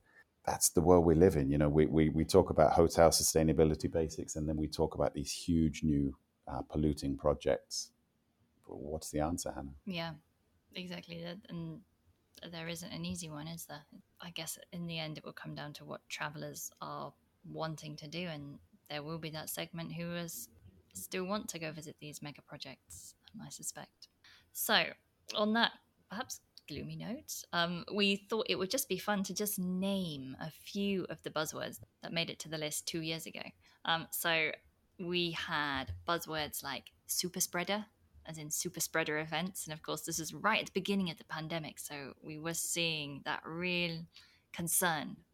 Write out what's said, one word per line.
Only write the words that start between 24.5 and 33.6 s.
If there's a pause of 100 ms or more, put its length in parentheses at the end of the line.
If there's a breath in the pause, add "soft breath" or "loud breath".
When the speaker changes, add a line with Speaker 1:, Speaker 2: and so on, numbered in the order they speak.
Speaker 2:
So, (500)
on
that (360)
perhaps (280)
gloomy
note, (100)
um,
we
thought
it
would
just
be
fun
to
just
name
a
few
of
the
buzzwords (220)
that
made
it
to
the
list
two
years
ago. (440 soft breath)